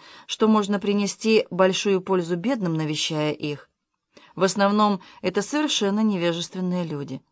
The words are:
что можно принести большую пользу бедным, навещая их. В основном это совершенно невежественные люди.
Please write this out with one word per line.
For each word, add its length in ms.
что 220
можно 300
принести 720
большую 520
пользу 340
бедным, 380
навещая 580
их. 380
В 80
основном 560
это 200
совершенно 600
невежественные 840
люди. 380